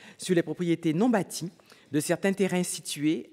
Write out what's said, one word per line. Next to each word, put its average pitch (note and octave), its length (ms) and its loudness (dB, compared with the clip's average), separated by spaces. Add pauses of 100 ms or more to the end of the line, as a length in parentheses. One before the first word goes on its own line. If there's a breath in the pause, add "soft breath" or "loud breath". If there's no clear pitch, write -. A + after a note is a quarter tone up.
(180 loud breath)
sur - 160 0
les E3+ 80 4
propriétés E3 500 0
non F#3+ 160 4
bâties F#3+ 420 -2 (420 soft breath)
de D3 80 2
certains F3 320 0
terrains F#3 300 2
situés D#3 680 -4